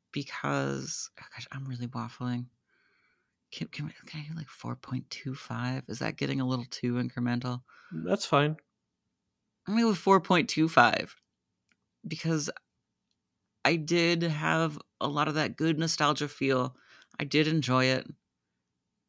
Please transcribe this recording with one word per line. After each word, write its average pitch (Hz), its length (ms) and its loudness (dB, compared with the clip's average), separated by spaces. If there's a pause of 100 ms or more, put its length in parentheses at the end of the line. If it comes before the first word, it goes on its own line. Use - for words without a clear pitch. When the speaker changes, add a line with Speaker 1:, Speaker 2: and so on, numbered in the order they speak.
(120)
Speaker 1:
because, 139 1000 -6 (100)
oh - 140 -20
gosh, - 180 -14
I'm 135 140 -10
really 123 220 -8
waffling. 120 580 -6 (1080)
Can, - 160 -10
can - 180 -10
we, - 60 -10 (140)
can 151 160 -12
I 147 60 -12
do, 160 80 -10
like, 156 140 -10
four 120 260 -10
point - 340 -8
two - 240 -10
five? 127 540 -6
Is 123 120 -8
that 110 180 -4
getting 139 240 -2
a 127 60 0
little 123 220 -2
too 120 260 -2
incremental? 123 640 -2 (300)
Speaker 2:
That's - 340 -2
fine. 151 320 4 (1080)
Speaker 1:
I'm 196 60 -2
gonna 233 100 4
go 226 60 6
with 190 80 4
four 190 220 6
point 165 300 4
two 160 180 2
five - 480 4 (920)
because 156 420 -2 (1120)
I 156 120 4
did 170 480 2
have 160 560 0 (200)
a 123 80 0
lot 147 200 0
of 147 80 -2
that 147 220 -2
good 156 220 2
nostalgia 151 480 2
feel. 127 480 0 (440)
I - 40 -4
did 147 240 2
enjoy 127 380 2
it. 131 220 0 (1000)